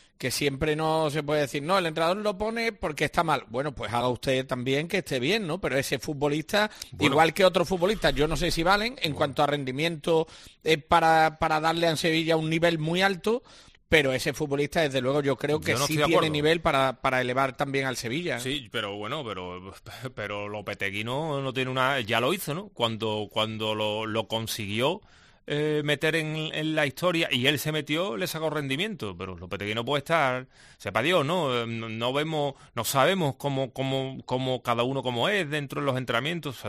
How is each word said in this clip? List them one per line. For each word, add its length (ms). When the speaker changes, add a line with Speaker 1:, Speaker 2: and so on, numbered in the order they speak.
Speaker 1:
Que 140
siempre 460
no 340
se 140
puede 180
decir, 200
"No, 160
el 80
entrenador 320
lo 200
pone 340
porque 320
está 200
mal". 240
Bueno, 260
pues 180
haga 160
usted 380
también 420
que 100
esté 220
bien, 260
¿no? 140
Pero 160
ese 220
futbolista, 720
Speaker 2:
Bueno. 220
Speaker 1:
igual 200
que 100
otros 240
futbolistas, 460
yo 140
no 80
sé 160
si 100
valen 320
en 80
Speaker 2:
Bueno. 140
Speaker 1:
cuanto 260
a 40
rendimiento, 800
eh, 140
para, 640
para 200
darle 280
a 80
Sevilla 400
un 140
nivel 280
muy 240
alto, 400
pero 240
ese 220
futbolista, 480
desde 180
luego, 220
yo 140
creo 240
que 120
Speaker 2:
Yo 60
no 80
Speaker 1:
sí 80
Speaker 2:
estoy 20
de 120
Speaker 1:
tiene 80
Speaker 2:
acuerdo. 160
Speaker 1:
nivel 280
para, 400
para 220
elevar 340
también 300
al 100
Sevilla. 440
Speaker 2:
Sí, 320
pero 240
bueno, 280
pero, 480
<laughs> 320
pero 320
Lopetegui 560
no, 360
no 140
tiene 160
una, 300
ya 200
lo 140
hizo, 200
¿no? 160
Cuando, 640
cuando 420
lo, 300
lo 240
consiguió, 720
eh, 320
meter 340
en, 200
en 220
la 100
historia 480
y 140
él 120
se 140
metió, 460
le 80
sacó 240
rendimiento, 640
pero 220
Lopetegui 360
no 120
puede 140
estar, 460
sepa 240
Dios, 240
¿no? 380
Eh, 40
no, 220
no 240
vemos, 440
no 100
sabemos 520
cómo, 360
cómo, 540
cómo 360
cada 200
uno 200
cómo 280
es 180
dentro 320
de 60
los 100
entrenamientos. 640
O 100